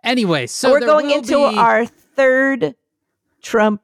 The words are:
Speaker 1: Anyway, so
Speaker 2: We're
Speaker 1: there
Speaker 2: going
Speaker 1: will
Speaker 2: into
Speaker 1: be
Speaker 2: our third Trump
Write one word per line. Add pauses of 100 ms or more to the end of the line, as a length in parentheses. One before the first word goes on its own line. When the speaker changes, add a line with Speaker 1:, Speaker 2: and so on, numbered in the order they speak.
Speaker 1:
Anyway,
so
Speaker 2:
We're
Speaker 1:
there
Speaker 2:
going
Speaker 1:
will
Speaker 2:
into
Speaker 1:
be
Speaker 2:
our
third (680)
Trump